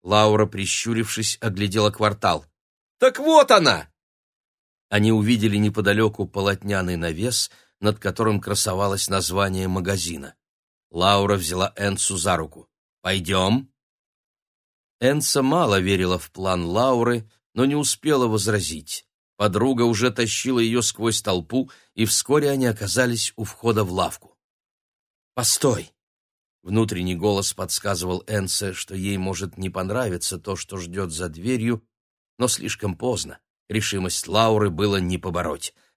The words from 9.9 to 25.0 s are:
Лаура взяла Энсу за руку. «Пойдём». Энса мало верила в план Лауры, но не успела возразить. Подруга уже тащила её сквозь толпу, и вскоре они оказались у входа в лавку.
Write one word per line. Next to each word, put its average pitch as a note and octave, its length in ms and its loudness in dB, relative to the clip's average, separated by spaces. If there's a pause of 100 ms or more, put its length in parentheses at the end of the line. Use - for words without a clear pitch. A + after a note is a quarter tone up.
Лаура G2 460 2
взяла F2+ 400 -2
Энсу G2 400 -2
за E2 200 0
руку. D#2+ 320 -8 (340)
«Пойдём». F#2+ 680 0 (1300)
Энса C#3+ 420 2
мало C3 380 2
верила F#2 380 0
в - 120 -16
план F#2 340 -2
Лауры, A#2 640 0 (260)
но A#2+ 100 2
не C#3 100 2
успела C#3+ 520 0
возразить. F#2+ 800 -2 (340)
Подруга A#2 440 2
уже A#2 260 2
тащила A#2+ 480 -2
её A#2 240 2
сквозь A2+ 400 -2
толпу, G#2 480 -2 (240)
и A2 100 0
вскоре C#3+ 460 2
они C3 160 0
оказались A2+ 680 -2
у A2 80 -6
входа A2 400 0
в F2+ 60 -4
лавку. - 460 -4 (960)